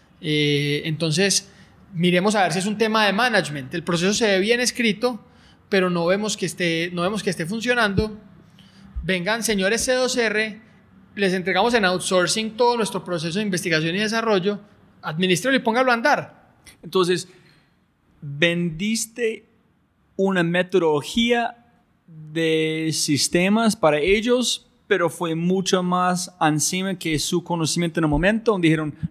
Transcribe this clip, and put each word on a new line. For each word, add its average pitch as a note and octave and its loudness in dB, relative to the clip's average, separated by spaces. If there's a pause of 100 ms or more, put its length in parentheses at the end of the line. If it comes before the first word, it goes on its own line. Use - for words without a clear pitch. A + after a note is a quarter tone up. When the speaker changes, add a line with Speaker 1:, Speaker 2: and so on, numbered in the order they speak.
(200)
Speaker 1:
Eh, D3 0
entonces, D#3+ -2 (460)
miremos F3+ 2
a G3+ 2
ver E3 2
si F#3 -2
es F#3 -2
un G#3+ -4
tema A3 2
de G3 2
management. D#3+ 0
El E3+ -6
proceso F3 0
se A3 0
ve F#3+ 4
bien A#3 2
escrito, A#3 -2 (460)
pero F#3 2
no F3 0
vemos G3+ 0
que - -8
esté, E3+ -2
no F3 -4
vemos G3+ -2
que G3+ -2
esté D#3+ -4
funcionando. G#3+ -2 (840)
Vengan, F#3 -2
señores G#3+ 0
C C4 0
dos B3+ 0
R, A3 -2 (540)
les G3 0
entregamos F#3+ 0
en G#3+ 4
outsourcing F#3 0
todo A#3+ 4
nuestro G3 -4
proceso E3+ -4
de A3 -2
investigación E3 0
y - -2
desarrollo, G#3 0 (400)
administrelo F#3 0
y - 0
póngalo B3 2
a A#3+ 4
andar". A#3 -2 (300)
Speaker 2:
Entonces, F3+ 0 (960)
vendiste F3 -4 (720)
una F#3+ 2
metodología F3+ 0 (500)
de D#3+ -2
sistemas F#3+ 2
para D3+ 4
ellos, A3 0 (200)
pero F3 2
fue E3 -4
mucho F#3 0
más F3+ 0
encima F3+ 0
que D#3+ -2
su E3+ -2
conocimiento E3+ -2
en E3 2
el D3+ 2
momento. G3+ 2
Dijeron, D#3 2 (160)